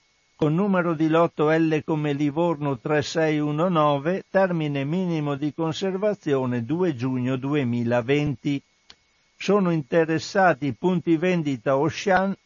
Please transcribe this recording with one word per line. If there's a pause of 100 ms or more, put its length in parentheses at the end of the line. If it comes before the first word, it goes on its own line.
(360)
con
numero
di
lotto
L
come
Livorno
tre
sei
uno
nove,
termine
minimo
di
conservazione
due
giugno
duemilaventi. (800)
Sono
interessati
punti
vendita
Auchan, (100)